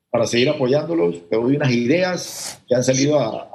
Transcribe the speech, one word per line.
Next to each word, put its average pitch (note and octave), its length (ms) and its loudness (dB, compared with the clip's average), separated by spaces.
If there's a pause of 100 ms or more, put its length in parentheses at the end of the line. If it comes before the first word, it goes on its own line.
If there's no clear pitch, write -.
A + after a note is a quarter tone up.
para A#2 180 0
seguir B2 220 2
apoyándolos. D#3+ 800 0
Te A2 80 0
doy B2 180 2
unas C#3+ 160 0
ideas E3 960 -2
que B2 80 2
han B2 80 2
salido C#3 340 2
a, A2 380 -2